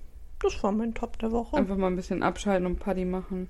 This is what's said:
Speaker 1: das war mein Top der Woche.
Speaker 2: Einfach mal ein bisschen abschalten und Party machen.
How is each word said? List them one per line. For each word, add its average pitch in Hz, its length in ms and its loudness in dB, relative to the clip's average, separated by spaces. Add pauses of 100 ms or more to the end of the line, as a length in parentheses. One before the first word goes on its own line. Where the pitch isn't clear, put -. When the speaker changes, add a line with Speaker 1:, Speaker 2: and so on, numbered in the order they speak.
(400)
Speaker 1:
das - 240 0
war 202 80 4
mein 220 220 0
Top - 260 -4
der 226 120 0
Woche. 233 260 0
Speaker 2:
Einfach 196 200 2
mal 190 100 4
ein 180 80 2
bisschen 185 280 -2
abschalten 185 420 2
und 180 140 0
Party 185 260 0
machen. 185 440 -4